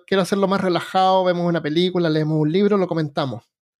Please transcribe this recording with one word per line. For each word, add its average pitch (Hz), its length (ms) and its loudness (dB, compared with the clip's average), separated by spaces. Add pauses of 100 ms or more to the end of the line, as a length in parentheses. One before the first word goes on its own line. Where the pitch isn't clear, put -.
quiero 190 160 0
hacerlo 196 260 0
más 196 120 0
relajado, 185 640 0
vemos 175 220 0
una 170 160 0
película, 175 480 0
leemos 156 280 0
un 151 140 0
libro, 202 240 2
lo 190 100 0
comentamos. 147 580 -4 (360)